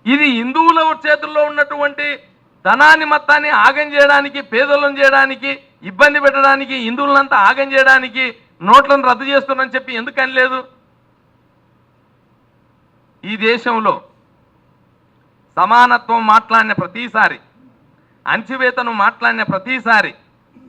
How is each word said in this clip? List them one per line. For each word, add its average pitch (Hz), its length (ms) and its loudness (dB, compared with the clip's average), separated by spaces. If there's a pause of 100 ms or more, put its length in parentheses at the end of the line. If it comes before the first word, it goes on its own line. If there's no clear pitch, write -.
ఇది 285 200 0 (120)
హిందువుల 302 420 0 (260)
చేతుల్లో 302 380 0
ఉన్నటువంటి 294 640 -4 (580)
ధనాన్ని 302 400 4
మొత్తాన్ని 294 460 0
ఆగం 277 440 2
చేయడానికి, 285 480 2
పేదలను 285 560 -2
చేయడానికి, 269 540 2 (300)
ఇబ్బంది 285 380 0
పెట్టడానికి, 269 560 2
హిందువులంతా 269 600 0
ఆగం 254 360 2
చేయడానికి 262 520 2 (380)
నోట్లను 269 460 4
రద్దు 240 160 -2
చేస్తున్నారని 269 500 -2
చెప్పి 262 200 -8
ఎందుకని 262 380 -6
లేదు? 262 280 0 (2750)
ఈ 208 120 -10
దేశంలో 220 580 -2 (1600)
సమానత్వం 233 680 0
మాట్లాడిన 220 460 2
ప్రతిసారి, 196 680 -4 (840)
అణచివేతను 247 640 -4
మాట్లాడిన 226 500 -2
ప్రతిసారి 208 720 -2 (540)